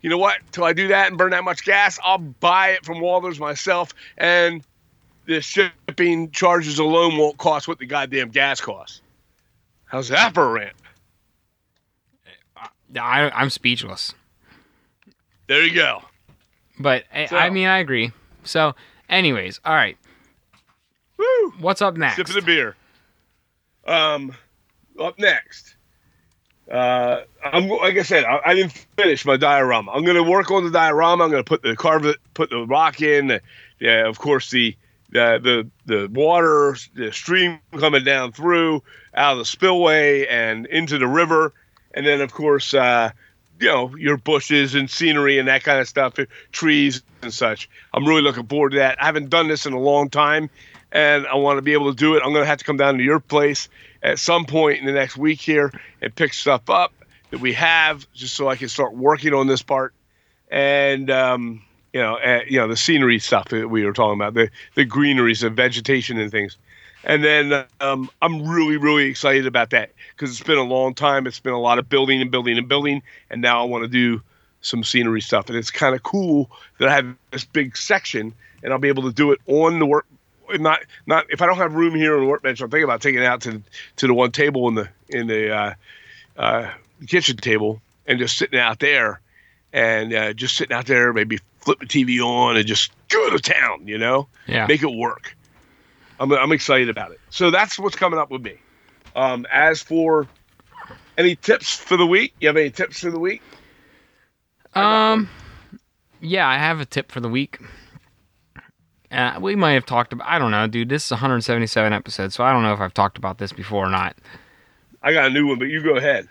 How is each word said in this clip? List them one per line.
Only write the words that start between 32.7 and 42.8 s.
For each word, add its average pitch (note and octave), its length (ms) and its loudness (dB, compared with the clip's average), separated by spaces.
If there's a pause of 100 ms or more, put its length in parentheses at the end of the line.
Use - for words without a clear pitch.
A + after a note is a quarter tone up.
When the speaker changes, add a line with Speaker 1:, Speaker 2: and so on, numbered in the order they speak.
Speaker 1:
in. D3 260 2
The, A2+ 140 0 (380)
yeah, A2+ 280 2
of A2+ 120 -6
course, C#3+ 320 -2
the, A#2+ 240 0 (360)
the, A#2 280 4 (460)
the, A2 100 -2 (120)
the - 20 -
water, D3+ 640 2 (180)
the A2+ 200 -8
stream F3 460 -2 (200)
coming C#3+ 240 4
down C3 300 0
through, E3 500 0 (300)
out C#3+ 200 2
of B2+ 40 -2
the A#2 80 -6
spillway D#3 840 2
and A2+ 380 -2
into D3+ 320 -2
the B2+ 100 2
river. D#3+ 460 2 (400)
And C#3 120 -6
then, C#3+ 140 2
of C3+ 140 -4
course, C#3+ 400 0
uh, A#2+ 380 2 (500)